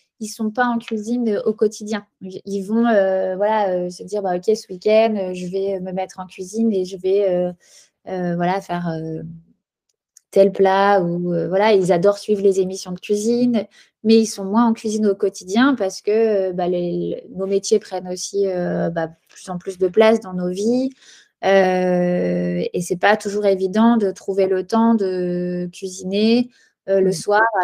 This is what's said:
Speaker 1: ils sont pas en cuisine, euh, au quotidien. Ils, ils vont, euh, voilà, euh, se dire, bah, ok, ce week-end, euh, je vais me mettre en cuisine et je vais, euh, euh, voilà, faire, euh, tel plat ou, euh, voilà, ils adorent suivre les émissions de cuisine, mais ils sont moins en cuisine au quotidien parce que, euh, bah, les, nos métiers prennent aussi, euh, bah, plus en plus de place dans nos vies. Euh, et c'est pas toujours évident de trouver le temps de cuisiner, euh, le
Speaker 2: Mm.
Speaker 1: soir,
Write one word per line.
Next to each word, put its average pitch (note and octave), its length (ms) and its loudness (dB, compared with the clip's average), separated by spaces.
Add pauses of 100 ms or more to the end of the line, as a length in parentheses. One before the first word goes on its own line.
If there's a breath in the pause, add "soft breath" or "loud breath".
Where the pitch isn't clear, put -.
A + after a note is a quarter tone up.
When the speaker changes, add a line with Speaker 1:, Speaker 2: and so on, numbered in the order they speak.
(220 soft breath)
Speaker 1:
ils G#3+ 80 -8
sont G#3+ 200 -4
pas B3 160 0
en A#3 140 -2
cuisine, A3+ 500 -4
euh, G3+ 140 -2
au G#3+ 100 -2
quotidien. G#3+ 520 -6 (160)
Ils, F#3 240 -12
ils G3 160 -6
vont, A3+ 260 0
euh, F#3+ 480 2
voilà, G#3 340 0
euh, F3+ 200 -2
se F3+ 140 -14
dire, G3+ 180 -6
bah, F3+ 160 -2
ok, F3+ 80 -10
ce G#3+ 260 -2
week-end, G#3+ 440 2
euh, F#3 180 -4
je F3+ 140 -8
vais F#3+ 340 -4
me F#3 100 -10
mettre F#3+ 280 -8
en F#3 60 -10
cuisine G3+ 480 -2
et F#3 120 0
je F#3 120 -10
vais, F#3+ 320 2
euh, F3+ 220 0 (560 soft breath)
euh, F3+ 280 -4
voilà, F3+ 260 0
faire, F3 260 -6
euh, D#3+ 340 -6 (1080)
tel G3 200 6
plat G3 500 4
ou, F3 320 -2
euh, E3 140 -2
voilà, G3+ 260 2
ils F#3+ 180 4
adorent G3+ 260 4
suivre G3+ 240 -2
les G3 180 2
émissions F#3 320 -4
de F3+ 80 -10
cuisine, A#3 680 0 (360 soft breath)
mais A3 120 6
ils A3+ 100 6
sont G3+ 200 -8
moins A3 200 2
en A3+ 80 2
cuisine G#3+ 320 -2
au G3 100 2
quotidien G#3 600 0
parce G3 260 -4
que, G#3 100 -2 (380)
euh, F3+ 40 -4
bah, F3+ 140 -2
les, F3 560 -4 (120)
nos F#3+ 100 -6
métiers G3 340 0
prennent F#3 280 -10
aussi, G3 400 -4
euh, F3 420 -2
bah, E3 200 -4 (200)
plus - 200 -18
en F3+ 100 -6
plus F#3+ 180 -10
de F#3 100 2
place A3 340 4
dans F#3 120 -12
nos F3+ 160 -2
vies. A#3 400 0 (560 soft breath)
Euh, F3+ 1160 2 (100)
et F3+ 80 -4
c'est F3 160 -4
pas G#3 200 4
toujours G#3 280 -2
évident G3+ 520 2
de G3 140 0
trouver F#3+ 360 -2
le F#3 180 0
temps A3+ 300 2
de F3+ 800 -2
cuisiner, G3 760 0 (400 loud breath)
euh, G3 120 4
le F#3 80 2
Speaker 2:
Mm. F#3 40 0
Speaker 1:
soir, G#3 280 2 (220)